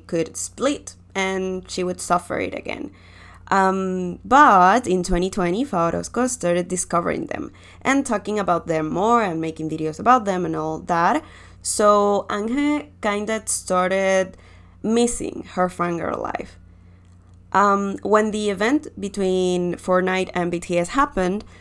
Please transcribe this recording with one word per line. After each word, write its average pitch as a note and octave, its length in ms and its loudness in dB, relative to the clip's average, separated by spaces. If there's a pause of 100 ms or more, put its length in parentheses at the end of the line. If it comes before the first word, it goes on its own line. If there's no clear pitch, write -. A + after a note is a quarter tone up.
could E3 300 -4
split - 580 -6 (220)
and F#3+ 520 -4
she - 140 -6
would F3+ 180 -6
suffer - 380 -2
it - 160 -4
again. - 380 -10 (560)
Um, F#3+ 760 0
but A3 600 6
in F3+ 160 2
twenty F3+ 260 0
twenty, F#3 360 -2
Fa E3+ 280 0
Orozco F3 360 -2
started F3 400 0
discovering F3+ 580 -2
them - 240 -8 (320)
and C4+ 240 2
talking G#3 320 -4
about F3 300 0
them D#3 200 0
more G#3 320 2
and F3 200 -2
making D#3+ 280 -6
videos D#3 300 -6
about A#3+ 280 4
them F#3 200 -2
and D#3+ 80 -4
all D#3+ 240 -4
that. F3+ 460 0 (360)
So G#3 720 4
Ange C#4+ 600 -2 (100)
kinda G#3+ 440 -2
started F#3+ 880 0 (440)
missing A#3 600 0 (120)
her F3+ 140 2
fangirl F3 540 -4
life. - 340 -8 (1000)
Um, G3 480 2
when G#3+ 300 2
the G#3 180 -2
event A3+ 380 0 (100)
between F#3 760 -2
Fortnite F#3 580 0
and F3 160 -2
B E3+ 80 -4
T F3 180 -4
S F3 120 0
happened, G#3 560 0 (160)